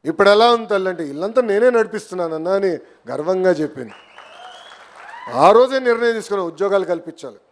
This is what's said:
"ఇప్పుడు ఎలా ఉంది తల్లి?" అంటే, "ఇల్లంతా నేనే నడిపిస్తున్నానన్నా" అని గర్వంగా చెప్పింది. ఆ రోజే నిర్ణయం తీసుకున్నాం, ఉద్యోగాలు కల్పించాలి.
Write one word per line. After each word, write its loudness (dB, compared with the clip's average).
"ఇప్పుడు 2
ఎలా 6
ఉంది -2
తల్లి?" -2
అంటే, -6
"ఇల్లంతా -2
నేనే 2
నడిపిస్తున్నానన్నా" -4
అని 0
గర్వంగా 0
చెప్పింది. -4
ఆ 6
రోజే 4
నిర్ణయం 0
తీసుకున్నాం, -6
ఉద్యోగాలు -2
కల్పించాలి. -8